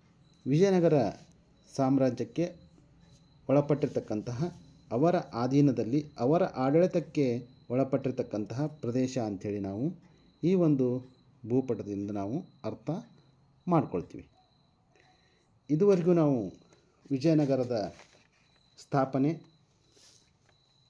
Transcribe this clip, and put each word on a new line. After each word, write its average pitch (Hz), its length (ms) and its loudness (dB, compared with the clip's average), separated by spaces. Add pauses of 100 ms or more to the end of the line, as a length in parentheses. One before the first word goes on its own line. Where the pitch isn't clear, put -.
(460)
ವಿಜಯನಗರ 160 640 4 (640)
ಸಾಮ್ರಾಜ್ಯಕ್ಕೆ 131 800 0 (920)
ಒಳಪಟ್ಟಿರ್ತಕ್ಕಂತಹ, 135 1040 -2 (380)
ಅವರ 160 260 2
ಅಧೀನದಲ್ಲಿ, 127 1000 0
ಅವರ 151 260 2
ಆಡಳಿತಕ್ಕೆ 139 1040 0 (220)
ಒಳಪಟ್ಟಿರ್ತಕ್ಕಂತಹ 123 960 -4
ಪ್ರದೇಶ 127 520 -4
ಅಂಥೇಳಿ 104 400 -4
ನಾವು 101 380 -6 (480)
ಈ 175 100 2
ಒಂದು 131 560 0 (380)
ಭೂಪಟದಿಂದ 104 640 -2
ನಾವು 104 340 -6 (200)
ಅರ್ಥ 110 260 -8 (800)
ಮಾಡ್ಕೊಳ್ತೀವಿ. 110 600 -2 (1400)
ಇದುವರೆಗೂ 175 420 4
ನಾವು 139 520 2 (460)
ವಿಜಯನಗರದ 131 840 0 (840)
ಸ್ಥಾಪನೆ, 139 640 -2 (1500)